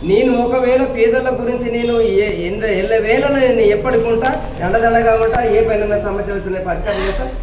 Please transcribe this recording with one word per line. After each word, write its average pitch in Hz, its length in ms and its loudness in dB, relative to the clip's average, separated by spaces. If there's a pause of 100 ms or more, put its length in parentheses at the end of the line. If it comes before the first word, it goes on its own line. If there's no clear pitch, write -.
(100)
నేను 240 200 4 (140)
ఒకవేళ 254 380 2 (140)
పేదల 233 320 2 (120)
గురించి 240 260 -4 (100)
నేను 233 180 0 (260)
ఏ-, 202 160 -2 (120)
ఎండ-, 214 220 -4 (100)
ఎల్లవేళ 220 440 0 (100)
నేను 254 300 2 (100)
ఎప్పటికి 233 380 0
ఉంటా, 226 180 0 (300)
దండదండగా 226 520 2 (120)
ఉంటా, 226 160 0 (160)
ఏ 220 120 4
పైన 208 380 0
సమస్య 202 300 -4
వచ్చినా 185 320 -6
పరిష్కారం 190 380 -4
చేస్తా. 254 200 -4 (160)